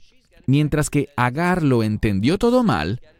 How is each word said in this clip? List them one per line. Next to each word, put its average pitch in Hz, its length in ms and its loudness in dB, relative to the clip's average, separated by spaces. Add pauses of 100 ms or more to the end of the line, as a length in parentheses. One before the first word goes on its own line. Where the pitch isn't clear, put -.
(460)
mientras 147 420 0
que 143 280 -2
Agar 160 460 -2
lo 127 200 2
entendió 110 560 0
todo 240 240 2
mal, 98 380 -2 (200)